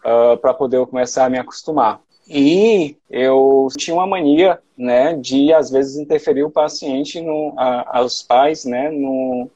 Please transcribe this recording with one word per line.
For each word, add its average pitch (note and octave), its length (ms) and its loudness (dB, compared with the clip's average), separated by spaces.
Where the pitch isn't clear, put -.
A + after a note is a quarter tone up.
ah, A#2 380 4
pra C3 120 2
poder B2+ 220 -2
eu B2+ 100 2
começar B2+ 400 -2
a B2+ 40 0
me B2+ 100 -2
acostumar." B2 600 -4
E E3 640 2
eu C3+ 580 2
tinha - 160 -6
uma F#3 140 -2
mania, F3 500 2
né, B2+ 400 0
de, C3+ 340 0
às D3+ 180 4
vezes, C3+ 280 -2
interferir D3 460 -2
o D3+ 60 -2
paciente, D3 680 -4
no, D3+ 380 -6
a, B2 420 -2
aos B2 240 -4
pais, C#3+ 400 2
né, B2+ 260 -4
no, C3 680 -4